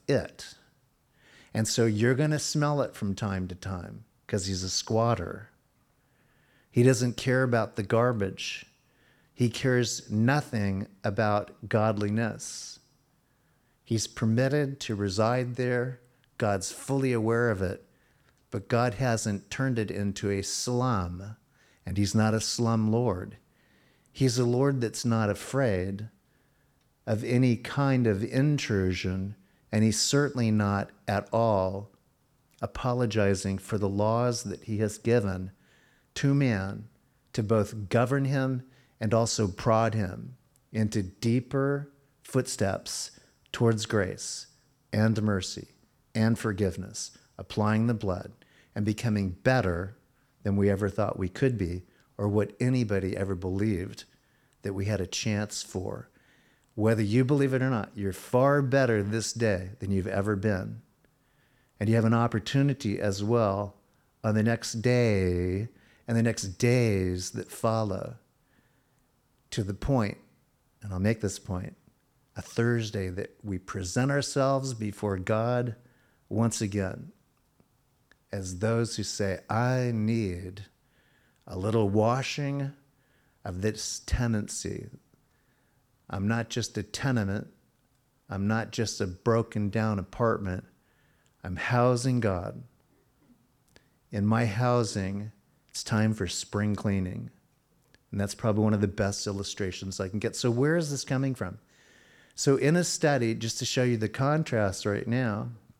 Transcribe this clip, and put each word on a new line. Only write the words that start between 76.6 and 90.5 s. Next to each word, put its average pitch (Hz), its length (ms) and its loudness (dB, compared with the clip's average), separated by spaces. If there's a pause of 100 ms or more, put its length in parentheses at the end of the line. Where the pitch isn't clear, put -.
again 101 500 -4 (1200)
as 92 280 -8
those 113 380 0
who 104 60 -2
say, 98 360 -2 (100)
"I 123 460 2
need 98 680 -2 (800)
a 92 100 -10
little 104 320 2
washing 139 840 0 (680)
of 92 200 -8
this - 420 -4
tendency. - 840 -2 (1200)
I'm 98 160 -4
not 113 240 0
just - 280 -6
a 107 60 -4
tenement. 110 640 -2 (840)
I'm 98 180 -2
not 110 240 0
just - 300 -2
a 98 60 0
broken 107 600 0
down 110 300 0
apartment. 95 640 -2 (800)